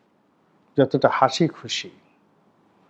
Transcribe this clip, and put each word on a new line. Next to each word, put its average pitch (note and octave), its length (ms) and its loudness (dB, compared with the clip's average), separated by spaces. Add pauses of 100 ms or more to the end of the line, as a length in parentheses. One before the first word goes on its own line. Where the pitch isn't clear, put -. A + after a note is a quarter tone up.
(800)
যতটা C3+ 340 2
হাসি D3 360 0
খুশি, - 420 -10 (1000)